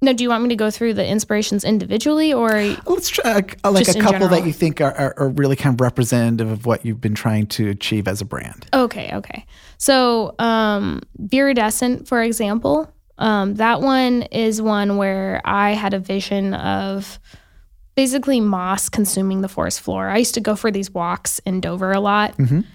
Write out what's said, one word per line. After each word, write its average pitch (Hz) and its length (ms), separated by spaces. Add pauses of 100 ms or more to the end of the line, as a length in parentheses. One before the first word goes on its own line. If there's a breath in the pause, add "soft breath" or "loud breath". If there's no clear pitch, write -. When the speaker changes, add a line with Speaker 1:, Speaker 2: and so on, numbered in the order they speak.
Speaker 1:
now, 269 120
do 240 100
you 240 60
want 233 140
me 247 60
to 240 60
go 214 140
through 226 240
the 202 140
inspirations 208 560
individually, 226 680
or 233 200 (340)
Speaker 2:
Let's 370 240
try, 208 340 (200)
uh, 202 80
like, 185 140
Speaker 1:
just 185 100
Speaker 2:
a 214 40
Speaker 1:
in 214 60
Speaker 2:
couple 196 220
that - 80
Speaker 1:
general? 165 120
Speaker 2:
you 156 60
think 160 260
are, 143 160
are, 135 220
are 135 120
really 135 260
kind 135 180
of 120 80
representative 117 680
of 110 160
what 113 180
you've 113 160
been 107 140
trying 107 320
to 107 220
achieve 101 380
as 95 140
a 95 40
brand. - 480
Speaker 1:
Okay, 254 420
okay. - 280 (360 loud breath)
So, 247 580
um, 214 640 (180)
Viridescent, 247 880
for 240 140
example, 226 720 (240)
um, 202 380
that 220 260
one 254 420
is 220 380
one 202 360
where 190 480
I 202 260
had 208 240
a 196 40
vision 196 540
of 196 680 (760 soft breath)
basically 269 440
moss 190 500
consuming 190 520
the 175 80
forest - 320
floor. 190 280
I 196 100
used 240 160
to 233 60
go 214 140
for 220 140
these 196 220
walks 180 480
in 190 200
Dover 185 320
a 196 80
lot, 208 380
Speaker 2:
Mm-hmm. 139 220 (160 loud breath)